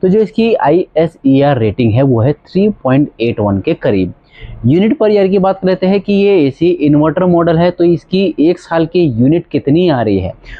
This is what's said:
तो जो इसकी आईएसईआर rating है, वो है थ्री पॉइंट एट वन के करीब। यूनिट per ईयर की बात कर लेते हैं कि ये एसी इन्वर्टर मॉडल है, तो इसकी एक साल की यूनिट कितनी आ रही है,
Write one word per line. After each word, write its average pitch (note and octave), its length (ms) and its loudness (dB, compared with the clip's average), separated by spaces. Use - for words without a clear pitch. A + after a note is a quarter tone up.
तो F#3 60 0
जो F#3+ 120 2
इसकी A3+ 340 0
आईएसईआर C#3+ 1040 0
rating A2 360 0
है, B2 80 2
वो B2+ 200 2
है C#3 120 0
थ्री G3+ 360 -2
पॉइंट C#3 400 -2
एट A#2 180 -2
वन G2+ 200 0
के D#3 140 -4
करीब। G2 400 -2
यूनिट F3 320 2
per G#3+ 140 0
ईयर G3+ 160 2
की F#3+ 120 0
बात F#3+ 220 -2
कर F#3 60 -2
लेते F#3 200 -2
हैं G3 140 0
कि G3+ 120 -4
ये G3 340 2
एसी D#3+ 220 -2
इन्वर्टर D3+ 560 0
मॉडल E3+ 320 2
है, F3 140 2
तो F3 120 -4
इसकी F3 560 -2
एक E3+ 200 0
साल E3 260 -4
की F3 160 -2
यूनिट C#3+ 460 0
कितनी D#3+ 420 0
आ B2+ 120 0
रही G#2 180 0
है, F2+ 140 -6